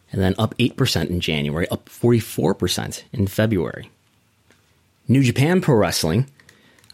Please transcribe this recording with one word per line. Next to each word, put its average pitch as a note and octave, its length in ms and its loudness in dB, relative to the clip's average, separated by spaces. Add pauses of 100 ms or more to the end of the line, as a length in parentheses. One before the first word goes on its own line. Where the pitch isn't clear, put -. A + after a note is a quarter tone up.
and F#2+ 120 -2
then F#2 160 2
up A2 200 -2
eight A#2+ 180 0
percent E2+ 340 0
in F2 100 -2
January, D2+ 480 -2
up - 220 -8
forty-four A#2+ 640 0
percent - 580 -6
in G2+ 140 0
February. F#2+ 640 -2 (1160)
New C3 160 4
Japan C#3 380 2
Pro D#3+ 140 2
Wrestling, F#2+ 560 2 (640)